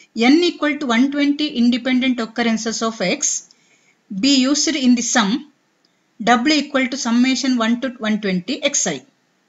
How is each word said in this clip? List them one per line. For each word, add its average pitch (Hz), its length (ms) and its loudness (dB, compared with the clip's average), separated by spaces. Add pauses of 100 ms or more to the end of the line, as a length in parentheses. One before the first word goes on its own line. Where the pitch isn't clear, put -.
(160)
N 269 280 4
equal 294 340 -2
to 294 80 -8
one 247 260 2
twenty 285 360 0 (100)
independent 247 640 0
occurrences 226 640 -4
of 226 200 -4
X - 480 -4 (680)
be 277 180 4
used 285 380 0
in 254 200 4
the 240 60 -4
sum 233 500 0 (720)
W 247 320 4
equal 277 320 0
to 269 100 -6
summation 254 600 0
one 233 240 0
to 262 160 -4
one 214 240 -2
twenty 190 420 -2
X - 240 -2
I. 143 160 -6 (460)